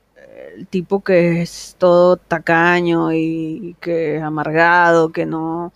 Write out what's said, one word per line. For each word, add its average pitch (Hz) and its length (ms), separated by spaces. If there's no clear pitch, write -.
el 180 100
tipo 196 340
que 170 400
es - 360
todo 180 400
tacaño 170 960
y 160 640
que 165 380
es 160 40
amargado, 165 920
que 165 120
no, 160 500